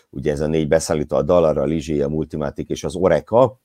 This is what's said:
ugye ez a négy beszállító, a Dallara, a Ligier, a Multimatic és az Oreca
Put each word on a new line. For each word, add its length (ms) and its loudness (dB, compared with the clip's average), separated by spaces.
ugye 220 -4
ez 80 -2
a 80 -2
négy 200 0
beszállító, 480 0
a 60 2
Dallara, 400 2
a 40 -2
Ligier, 400 -2
a 40 -4
Multimatic 600 -6
és 140 -8
az 120 -6
Oreca 680 2